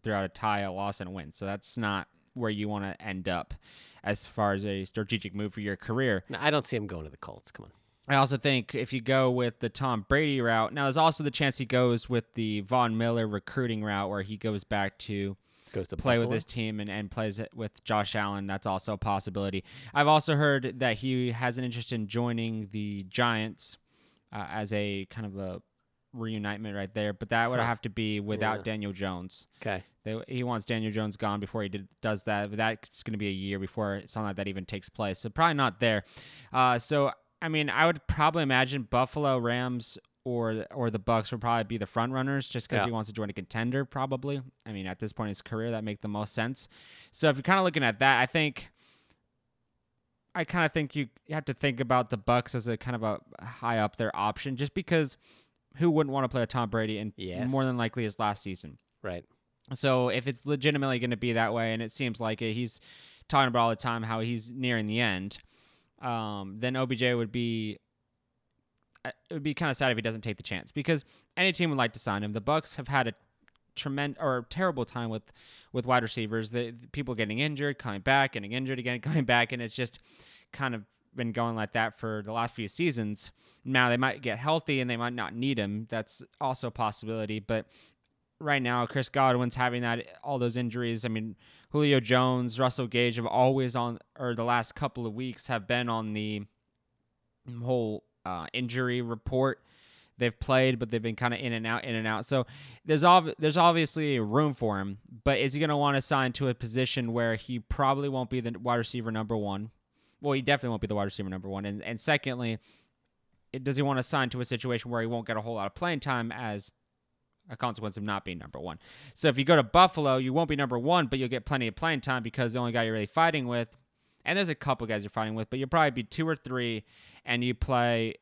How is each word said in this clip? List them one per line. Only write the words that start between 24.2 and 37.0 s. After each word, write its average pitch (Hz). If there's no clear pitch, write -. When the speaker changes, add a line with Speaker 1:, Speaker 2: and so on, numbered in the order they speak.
Speaker 1:
uh, 101
as 104
a 101
kind 113
of 98
a 95
reunitement 107
right 98
there, 104
but 101
that 117
would 123
Speaker 2:
Huh. 113
Speaker 1:
have 117
to 113
be 107
without 107
Speaker 2:
Yeah. 98
Speaker 1:
Daniel 107
Jones. 92
Speaker 2:
Okay. 95
Speaker 1:
They, 110
he 123
wants 120
Daniel 110
Jones 107
gone 101
before 104
he 98
did, 95
does 107
that, 104
but 104
that's 110
gonna 110
be 104
a 98
year 98
before 98
something 107
like 95
that 98
even 95
takes 98
place. 98
So 117
probably 160
not 131
there. 110
Uh, 127
so, 139